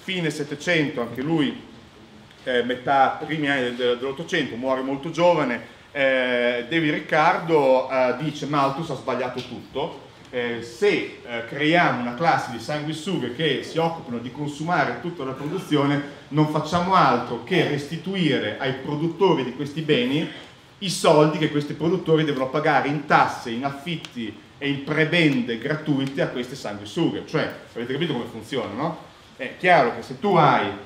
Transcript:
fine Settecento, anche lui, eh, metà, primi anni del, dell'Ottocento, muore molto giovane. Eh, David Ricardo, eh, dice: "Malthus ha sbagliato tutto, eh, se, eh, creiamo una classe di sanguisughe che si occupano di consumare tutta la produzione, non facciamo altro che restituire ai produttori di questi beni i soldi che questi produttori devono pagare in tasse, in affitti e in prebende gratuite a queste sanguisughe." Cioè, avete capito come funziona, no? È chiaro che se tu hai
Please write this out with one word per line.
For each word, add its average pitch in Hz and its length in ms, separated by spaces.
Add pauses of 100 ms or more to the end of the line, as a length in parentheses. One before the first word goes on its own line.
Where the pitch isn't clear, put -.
fine 180 260
Settecento, 143 720
anche 120 220
lui, 151 360 (840)
eh, 123 180
metà, 127 640
primi 147 240
anni 123 260
del, 123 220
dell'Ottocento, 135 600
muore 131 240
molto 139 280
giovane. 151 500 (320)
Eh, 127 800
David 160 240
Ricardo, 151 960
eh, 127 300
dice: 147 260
"Malthus 143 460
ha 131 40
sbagliato 123 460
tutto, 123 680 (200)
eh, 120 320
se, 147 640
eh, 117 240
creiamo 151 500
una 120 140
classe 156 380
di 113 80
sanguisughe 151 760
che 135 300
si - 160
occupano 139 400
di 123 120
consumare 147 680
tutta 170 220
la 131 80
produzione, 143 680 (280)
non 147 220
facciamo 175 440
altro 123 500
che 156 240
restituire 147 920
ai 135 140
produttori 156 680
di 120 120
questi 147 260
beni 143 480 (480)
i 196 140
soldi 156 480
che 151 100
questi 147 240
produttori 160 500
devono 131 260
pagare 147 380
in 147 200
tasse, 143 420
in 120 160
affitti 139 920
e 143 120
in 135 140
prebende 151 760
gratuite 143 600
a 147 60
queste 127 280
sanguisughe." 104 720
Cioè, 123 240 (220)
avete 120 200
capito 151 200
come 120 120
funziona, 110 480
no? 156 360 (260)
È 127 220
chiaro 151 380
che 113 60
se - 180
tu 202 160
hai 120 340 (160)